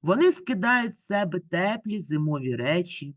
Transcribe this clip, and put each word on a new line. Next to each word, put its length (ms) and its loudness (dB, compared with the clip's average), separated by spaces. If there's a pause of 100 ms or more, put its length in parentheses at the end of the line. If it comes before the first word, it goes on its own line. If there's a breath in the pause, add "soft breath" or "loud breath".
Вони 300 4
скидають 640 0
з 100 -18
себе 340 0
теплі 600 -2
зимові 560 -2
речі 600 -2